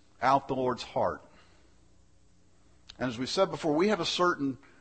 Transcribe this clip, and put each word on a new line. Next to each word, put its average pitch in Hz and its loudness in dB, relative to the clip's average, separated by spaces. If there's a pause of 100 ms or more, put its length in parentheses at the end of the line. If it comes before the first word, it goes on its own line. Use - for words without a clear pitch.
(200)
out 135 2
the 143 -4
Lord's 127 0
heart. 92 -2 (1800)
And 127 -2
as 113 -8
we 127 -4
said 165 2
before, 151 -2
we 175 4
have 208 2
a 165 -4
certain 147 0 (220)